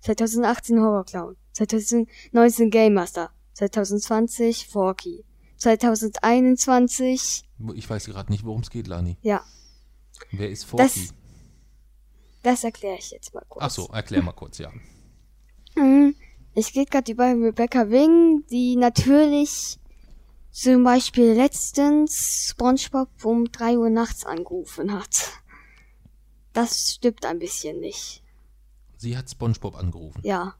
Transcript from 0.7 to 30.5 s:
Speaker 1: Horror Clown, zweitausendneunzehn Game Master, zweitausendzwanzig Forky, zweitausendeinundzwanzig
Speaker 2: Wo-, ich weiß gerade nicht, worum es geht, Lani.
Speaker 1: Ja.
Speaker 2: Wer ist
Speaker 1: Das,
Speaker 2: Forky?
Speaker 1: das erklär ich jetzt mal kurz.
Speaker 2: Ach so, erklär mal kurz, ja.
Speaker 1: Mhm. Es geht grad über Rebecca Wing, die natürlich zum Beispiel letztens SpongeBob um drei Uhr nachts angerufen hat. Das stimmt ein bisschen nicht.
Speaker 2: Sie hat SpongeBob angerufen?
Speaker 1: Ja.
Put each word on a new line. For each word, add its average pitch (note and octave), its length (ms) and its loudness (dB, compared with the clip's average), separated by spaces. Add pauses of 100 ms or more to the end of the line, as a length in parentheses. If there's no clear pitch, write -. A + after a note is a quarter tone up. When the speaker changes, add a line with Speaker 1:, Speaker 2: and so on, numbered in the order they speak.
Speaker 1:
Horror G#3 240 0
Clown, F#3 320 -14 (160)
zweitausendneunzehn A#3 1160 2
Game A3 240 6
Master, F3 360 -4 (240)
zweitausendzwanzig A3 1120 -2
Forky, G3 580 -6 (340)
zweitausendeinundzwanzig B3 1900 2 (140)
Speaker 2:
Wo-, A2 140 -10
ich - 160 -12
weiß G#2+ 180 -8
gerade G2 260 -8
nicht, G2+ 120 -4
worum A2+ 180 -6
es - 80 -10
geht, A#2 180 -10
Lani. F2 340 -6
Speaker 1:
Ja. G3 200 -2 (920)
Speaker 2:
Wer G2 180 -8
ist G#2 120 -14 (140)
Speaker 1:
Das, B3+ 160 4
Speaker 2:
Forky? F#2 160 -8 (1300)
Speaker 1:
das B3 220 -2
erklär G3+ 340 -8
ich - 140 -18
jetzt - 220 -20
mal - 140 -18
kurz. - 160 -12
Speaker 2:
Ach C#3 60 -4
so, - 180 -12
erklär G#2 340 -4
mal E2+ 100 -6
kurz, - 260 -18
ja. C#2+ 140 -14 (1040)
Speaker 1:
Mhm. C#4+ 380 6 (400)
Es - 180 -4
geht C#4 180 -2
grad C4+ 180 0
über A#3+ 180 0
Rebecca A#3 640 0
Wing, D#4 600 6
die B3 240 0
natürlich C#4+ 1040 2 (720)
zum B3+ 320 4
Beispiel B3 520 4
letztens D4 1160 0
SpongeBob C4 580 -2 (160)
um A#3 280 0
drei A#3+ 260 -2
Uhr A3+ 120 0
nachts A3+ 340 -4
angerufen F3 680 -10
hat. - 380 -6 (1200)
Das - 420 -2
stimmt - 320 -4
ein - 120 -6
bisschen E3 400 -10
nicht. - 460 -14 (720)
Speaker 2:
Sie A#2 200 -10
hat B2+ 140 -12
SpongeBob A#2 460 -6
angerufen? E2 480 -10
Speaker 1:
Ja. F#3+ 360 -6